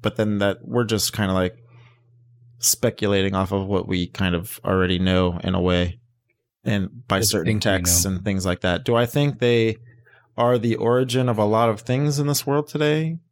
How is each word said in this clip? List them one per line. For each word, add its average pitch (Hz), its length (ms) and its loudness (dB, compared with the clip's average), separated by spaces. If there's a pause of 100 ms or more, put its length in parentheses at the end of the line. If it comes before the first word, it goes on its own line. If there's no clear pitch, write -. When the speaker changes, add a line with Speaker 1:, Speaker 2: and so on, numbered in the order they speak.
Speaker 1:
but 107 140 -2
then 107 240 0
that, 101 240 0
we're 120 200 -2
just 107 300 -2
kinda, 98 200 -2
like, 92 240 0 (1000)
speculating 98 760 0
off 95 160 0
of 95 160 -2
what 95 200 -2
we 90 200 -2
kind 90 280 -2
of 87 280 -8
already 90 360 0
know 92 440 2
in 92 120 -2
a 90 60 0
way, 90 380 0 (640)
and 101 440 -4
by 98 120 0
Speaker 2:
Just 104 120 0
Speaker 1:
certain 90 140 0
Speaker 2:
think 107 120 0
we 101 40 -2 (100)
Speaker 1:
texts 87 340 0
Speaker 2:
know. 95 60 -2
Speaker 1:
and 90 140 -4
things 95 200 -2
like 90 160 -2
that. 87 240 -2
Do 117 100 0
I 120 100 4
think 143 340 -2
they 117 380 2 (600)
are 120 200 4
the 110 180 0
origin 123 520 0
of 113 100 0
a 107 80 4
lot 113 240 4
of 104 120 -2
things 143 380 0
in 143 80 0
this 143 180 -2
world 147 220 0
today? 156 500 0 (140)